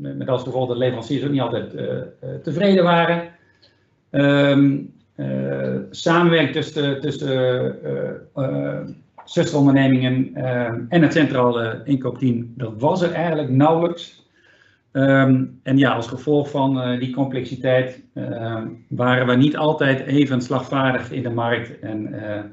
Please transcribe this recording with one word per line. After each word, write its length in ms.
met, 180
met 100
als 140
gevolg 260
dat 80
leveranciers 480
ook 60
niet 100
altijd, 340
eh, 220
eh, 80
tevreden 420
waren. 380
Ehm, 640
eh, 600
samenwerking 600
tussen, 480
tussen, 840
eh, 260
eh, 440
zusterondernemingen, 1120
eh, 320
en 140
het 100
centrale 720
inkoopteam, 720
dat 220
was 240
er 100
eigenlijk 380
nauwelijks. 720
Ehm, 520
en 160
ja, 160
als 140
gevolg 420
van, 300
eh, 180
die 160
complexiteit, 880
ehm, 520
waren 380
we 80
niet 220
altijd 440
even 400
slagvaardig 720
in 120
de 80
markt 480
en, 340
eh, 280